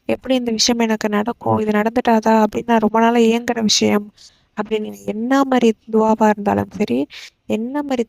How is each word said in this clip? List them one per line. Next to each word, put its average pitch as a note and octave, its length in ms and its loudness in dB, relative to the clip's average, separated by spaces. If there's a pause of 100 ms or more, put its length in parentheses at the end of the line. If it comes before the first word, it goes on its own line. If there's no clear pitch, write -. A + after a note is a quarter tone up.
எப்படி A#3+ 300 -4
இந்த B3 160 -2
விஷயம் A#3 360 0
எனக்கு A3 220 -2
நடக்கும், A3 500 -2
இது G#3+ 120 -2
நடந்துட்டாதா A3+ 640 2
அப்படின்னு A3 300 0
நான் A3+ 200 2
ரொம்ப A3+ 140 2
நாளா A#3 260 4
ஏங்குற A#3 340 0
விஷயம் G#3 460 0 (500)
அப்படின்னு G#3+ 340 -6 (160)
என்ன A#3+ 380 0
மாதிரி B3 260 4 (220)
துவாவா A3 360 2
இருந்தாலும் G3+ 480 -2
சரி, A#3+ 240 -2 (460)
என்ன A#3+ 360 -4
மாதிரி B3+ 260 -4